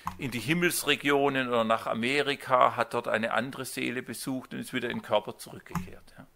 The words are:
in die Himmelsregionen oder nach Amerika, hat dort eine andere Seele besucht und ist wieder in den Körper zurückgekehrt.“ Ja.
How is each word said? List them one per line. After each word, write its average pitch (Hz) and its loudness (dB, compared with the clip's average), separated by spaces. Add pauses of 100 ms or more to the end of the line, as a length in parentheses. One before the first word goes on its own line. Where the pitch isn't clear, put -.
(180)
in 135 -4
die 120 -2
Himmelsregionen 139 2
oder 120 2
nach 113 2
Amerika, 127 2
hat 117 -2
dort 120 -2
eine 110 0
andere 127 -2
Seele 123 -4
besucht 127 -8
und 131 -6
ist 117 -10
wieder 120 -2
in 117 -4
den 110 -8
Körper 110 0
zurückgekehrt.“ - -10
Ja. - -18